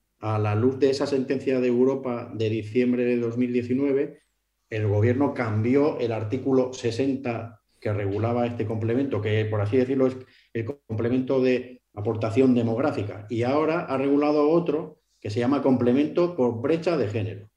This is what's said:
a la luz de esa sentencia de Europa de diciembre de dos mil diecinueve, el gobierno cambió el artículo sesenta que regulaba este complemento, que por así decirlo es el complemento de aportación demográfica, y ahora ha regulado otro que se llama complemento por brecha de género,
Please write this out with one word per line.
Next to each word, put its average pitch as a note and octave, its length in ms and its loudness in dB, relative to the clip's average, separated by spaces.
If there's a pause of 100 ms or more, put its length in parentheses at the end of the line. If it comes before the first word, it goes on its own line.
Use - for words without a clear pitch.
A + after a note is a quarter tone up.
(180)
a A2 220 -2
la G#2 160 0
luz B2+ 240 2
de C3+ 100 4
esa C#3 160 -2
sentencia C3 540 -2
de B2+ 80 2
Europa B2 640 0
de A2 160 -2
diciembre B2 540 0
de A#2+ 140 2
dos A#2 200 -4
mil B2 140 0
diecinueve, C3+ 640 0 (500)
el G#2+ 200 -2
gobierno B2 440 2
cambió B2 680 2
el A#2 100 0
artículo B2 640 -2
sesenta A#2+ 880 -4 (200)
que G#2+ 120 -2
regulaba G#2+ 540 0
este A2+ 200 -4
complemento, A2+ 540 -2
que G#2+ 240 0
por G#2+ 160 -2
así G#2 160 0
decirlo C3 320 2
es B2+ 80 -4 (360)
el A2+ 120 -4
complemento B2+ 760 -2
de B2+ 420 0 (120)
aportación A2 580 2
demográfica, A#2 800 -2
y A#2 140 -2
ahora D#3 380 0
ha C3+ 140 -4
regulado D3 520 2
otro D#3+ 500 0 (220)
que A2 100 -8
se G#2+ 80 -4
llama C3 240 2
complemento C#3 720 2
por A#2 260 0
brecha E3 360 0
de A2+ 120 0
género, G#2 480 -6